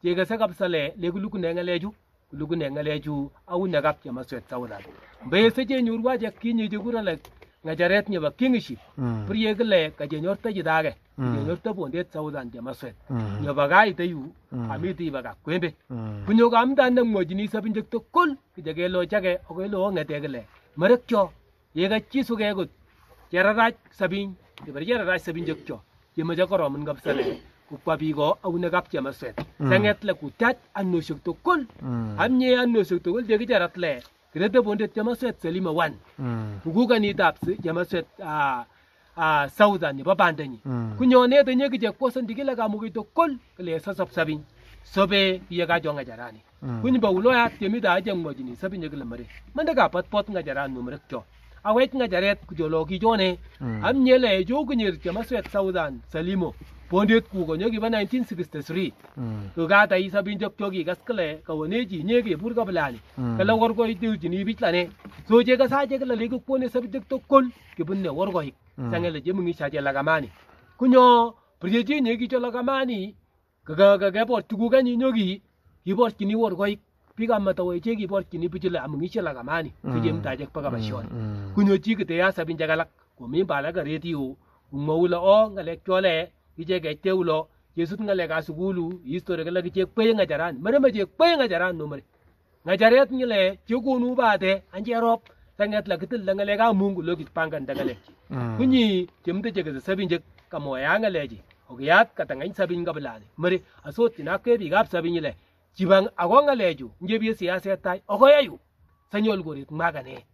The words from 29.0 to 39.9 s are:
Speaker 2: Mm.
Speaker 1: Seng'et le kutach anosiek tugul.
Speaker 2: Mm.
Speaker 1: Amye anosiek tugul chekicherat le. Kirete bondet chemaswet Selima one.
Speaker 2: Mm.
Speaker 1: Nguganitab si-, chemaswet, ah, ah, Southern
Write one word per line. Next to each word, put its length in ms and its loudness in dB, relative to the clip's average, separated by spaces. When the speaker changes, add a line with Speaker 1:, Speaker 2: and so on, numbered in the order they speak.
Speaker 2:
Mm. 100 0
Speaker 1:
Seng'et 340 2
le 100 0
kutach 440 -2
anosiek 500 -4
tugul. 420 0
Speaker 2:
Mm. 360 -6
Speaker 1:
Amye 400 4
anosiek 460 2
tugul 240 -2
chekicherat 500 2
le. 240 -2
Kirete 280 4
bondet 320 0
chemaswet 460 -2
Selima 300 -2
one. 240 0
Speaker 2:
Mm. 460 -6
Speaker 1:
Nguganitab 680 2
si-, 160 -2
chemaswet, 440 -2
ah, 420 -2
ah, 320 2
Southern 480 2